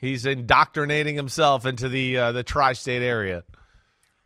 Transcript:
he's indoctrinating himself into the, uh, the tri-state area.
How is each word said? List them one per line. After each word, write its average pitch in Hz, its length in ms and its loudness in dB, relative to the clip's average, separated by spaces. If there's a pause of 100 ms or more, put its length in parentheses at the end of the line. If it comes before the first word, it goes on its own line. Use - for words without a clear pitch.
he's 131 240 -4
indoctrinating 147 880 2
himself 139 500 2
into 127 240 -4
the, 127 280 -2
uh, 120 140 2
the 123 120 -6
tri-state 131 600 0
area. 101 400 -2 (840)